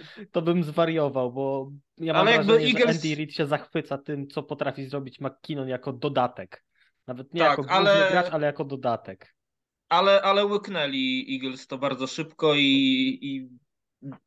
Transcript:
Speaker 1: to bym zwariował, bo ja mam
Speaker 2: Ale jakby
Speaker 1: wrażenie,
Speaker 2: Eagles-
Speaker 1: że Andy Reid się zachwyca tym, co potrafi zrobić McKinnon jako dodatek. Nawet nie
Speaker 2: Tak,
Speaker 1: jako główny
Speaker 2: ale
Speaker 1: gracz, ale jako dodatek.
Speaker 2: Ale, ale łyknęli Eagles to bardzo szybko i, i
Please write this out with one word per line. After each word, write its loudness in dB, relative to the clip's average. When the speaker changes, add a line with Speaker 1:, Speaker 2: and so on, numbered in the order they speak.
Speaker 1:
to -2
bym 2
zwariował, 0
bo -4
ja -2
mam 4
Speaker 2:
Ale 6
jakby 4
Speaker 1:
wrażenie, 6
Speaker 2:
Eagles- 4
Speaker 1:
że 4
Andy -2
Reid -6
się -2
zachwyca -4
tym, -8
co -6
potrafi -6
zrobić -10
McKinnon -8
jako -6
dodatek. -4
Nawet -14
nie -2
Speaker 2:
Tak, 4
Speaker 1:
jako 0
główny 0
Speaker 2:
ale 4
Speaker 1:
gracz, 0
ale 0
jako -4
dodatek. -6
Speaker 2:
Ale, 6
ale 2
łyknęli -2
Eagles -8
to -10
bardzo -4
szybko -2
i, 2
i -10